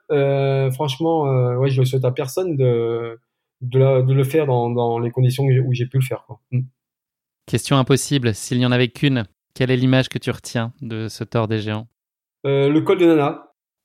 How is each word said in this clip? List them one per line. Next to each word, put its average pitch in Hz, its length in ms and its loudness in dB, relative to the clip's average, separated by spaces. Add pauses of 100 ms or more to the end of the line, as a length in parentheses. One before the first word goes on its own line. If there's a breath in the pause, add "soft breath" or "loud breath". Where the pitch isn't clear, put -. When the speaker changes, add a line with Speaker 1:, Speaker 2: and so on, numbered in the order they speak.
(100)
Speaker 1:
euh, 139 600 2
franchement, 151 560 -2
euh, 127 300 0
ouais, 135 140 0
je 131 100 0
le 127 60 2
souhaite 131 180 0
à 127 80 2
personne 156 440 -4
de, 117 640 -2 (420)
de 127 180 -2
la, 131 240 4
de 131 120 2
le 139 80 4
faire 147 240 0
dans, 120 240 0
dans 120 300 0
les 120 100 -2
conditions 127 360 0
que 131 60 4
j'ai, 127 60 4
où 127 140 0
j'ai 123 140 -4
pu 135 120 -2
le 131 60 2
faire, 113 220 -8
quoi. - 140 -18 (120)
Mm. 123 80 -2 (840)
Speaker 2:
Question - 300 -2
impossible, 127 580 0
s'il - 240 -4
n'y 123 80 2
en 123 40 0
avait 123 180 2
qu'une, 131 360 -2 (300)
quelle 127 180 0
est 127 40 2
l'image 127 320 2
que - 100 -8
tu 123 120 -8
retiens 117 420 -6 (100)
de 113 260 -8
ce - 160 -10
Tour 113 240 -2
des 110 100 -2
Géants ? 107 300 -6 (580)
Speaker 1:
Euh, 139 220 2
le 151 140 2
col 196 160 2
de 175 80 4
Nana, 151 460 2 (320)